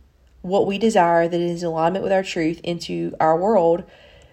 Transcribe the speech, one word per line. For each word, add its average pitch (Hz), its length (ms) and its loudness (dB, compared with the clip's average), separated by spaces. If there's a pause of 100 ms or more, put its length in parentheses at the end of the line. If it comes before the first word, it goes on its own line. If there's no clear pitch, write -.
(440)
what 185 240 0
we 196 100 -4
desire 175 500 4
that 170 140 -2
is 175 220 -4
in 175 40 -4
alignment 165 360 -2
with 190 80 -2
our 190 100 2
truth 165 420 -4
into 170 560 -6
our 160 160 2
world, 175 480 2 (500)